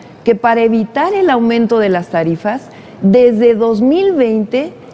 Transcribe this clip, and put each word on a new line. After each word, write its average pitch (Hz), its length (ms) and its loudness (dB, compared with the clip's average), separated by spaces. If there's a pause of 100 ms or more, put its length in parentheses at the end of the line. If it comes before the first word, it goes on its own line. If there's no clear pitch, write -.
(240)
que 233 100 2
para 226 280 0
evitar 226 500 -2
el 392 160 0
aumento 233 500 0
de 208 120 0
las 175 180 -2
tarifas, 170 540 -4 (400)
desde 233 520 4
dos 226 280 -2
mil 359 320 0
veinte 247 580 -2 (220)